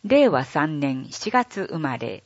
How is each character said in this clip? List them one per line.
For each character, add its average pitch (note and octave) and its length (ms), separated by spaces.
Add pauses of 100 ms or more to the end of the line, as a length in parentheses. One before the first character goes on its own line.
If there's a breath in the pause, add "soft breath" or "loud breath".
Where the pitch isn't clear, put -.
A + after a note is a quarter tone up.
令 C4 240
和 C3+ 160
三 D3 380
年 C3 280
七 - 220
月 A#3+ 320
生 - 160
ま C3 180
れ。 A2+ 280